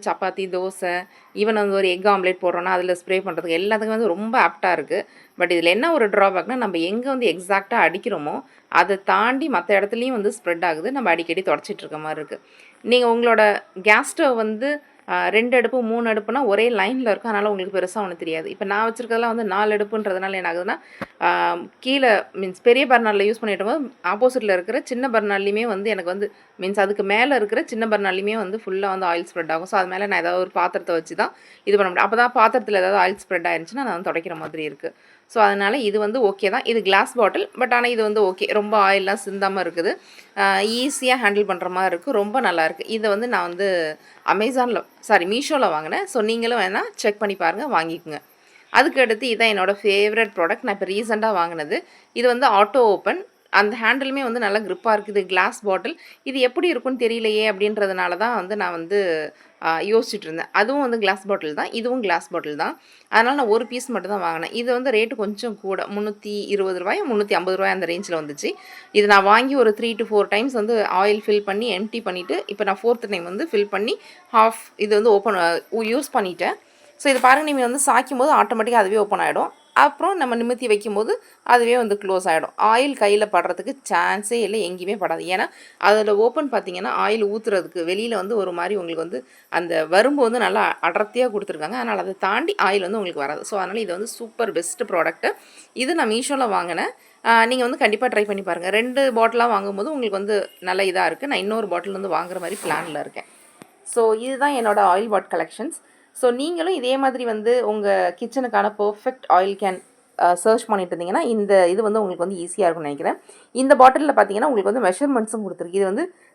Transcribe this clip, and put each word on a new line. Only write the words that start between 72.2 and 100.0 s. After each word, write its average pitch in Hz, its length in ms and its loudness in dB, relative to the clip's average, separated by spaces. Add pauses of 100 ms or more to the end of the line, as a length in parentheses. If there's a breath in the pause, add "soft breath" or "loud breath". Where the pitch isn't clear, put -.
இப்ப 208 180 -6
நான் 196 200 0
ஃபோர்த் 233 260 0
டைம் 180 140 -4
வந்து 202 280 -6
ஃபில் 208 180 0
பண்ணி 214 300 -4 (340 loud breath)
ஹாஃப் 226 280 4 (140)
இது 208 200 0
வந்து 214 160 6
ஓப்பன், 202 240 4
ஆ, 170 160 2 (200)
யூஸ் 226 420 -2
பண்ணிட்டேன். 190 400 -2 (420 soft breath)
So - 160 2
இது 254 100 2
பாருங்க, 294 300 6
நீங்க 277 100 0
வந்து 240 240 -2
சாய்க்கும் 262 320 2
போது 277 180 4
ஆட்டோமேட்டிக்கா 220 480 2
அதுவே 196 140 0
ஓப்பன் 196 220 0
ஆயிடும். 160 300 -2 (240)
அப்புறம் 302 440 2
நம்ம 247 180 -2
நிமித்தி 240 320 -4
வைக்கும் 214 260 0
போது 240 300 -2 (200 soft breath)
அதுவே 240 340 4
வந்து 208 240 0
க்ளோஸ் 185 240 -2
ஆயிடும். 160 320 0
ஆயில் 233 460 2
கையில 208 280 4
படுறதுக்கு 185 440 -2 (140)
சான்ஸே 190 440 0
இல்லை, 208 380 -2
எங்கேயுமே 185 300 -6
படாது. 165 220 -2 (100)
ஏன்னா 208 120 0 (320 loud breath)
அதுல 208 380 4
ஓப்பன் 247 340 2
பார்த்தீங்கன்னா 190 420 -4 (140)
ஆயில் 214 180 0 (100)
ஊத்துறதுக்கு 180 520 -4
வெளியில 214 280 -4
வந்து 196 220 -4
ஒரு 190 160 -2
மாதிரி 175 240 -4
உங்களுக்கு 165 260 -6
வந்து 170 240 -10 (240 soft breath)
அந்த 165 360 -2
வரும்பு 240 380 4
வந்து 233 160 2
நல்லா 196 420 0
அடர்த்தியா 208 460 0
கொடுத்துருக்காங்க. 190 540 -6
அதனால 220 180 -4
அதை 190 200 -6
தாண்டி 247 340 0
ஆயில் 202 280 0
வந்து 190 160 -4
உங்களுக்கு 175 220 -6
வராது. 143 260 -6
So 208 140 -6
அதனால 185 200 -6
இது 196 120 -6
வந்து 196 160 -8
சூப்பர் 233 440 -6
பெஸ்ட் 170 320 -4
ப்ராடக்ட். 170 480 0 (420 loud breath)
இது 262 220 -2
நான் 269 140 0
Meesho-ல 254 400 0
வாங்கினேன். 185 420 -2 (340 soft breath)
ஆ, 226 200 6
நீங்க 254 180 0
வந்து 247 160 -2
கண்டிப்பா 226 280 2
ட்ரை 214 180 0
பண்ணி 196 160 -4
பாருங்க. 175 280 -4
ரெண்டு 247 420 2
பாட்டிலா 226 360 2
வாங்கும்போது 202 440 -2
உங்களுக்கு 233 260 -4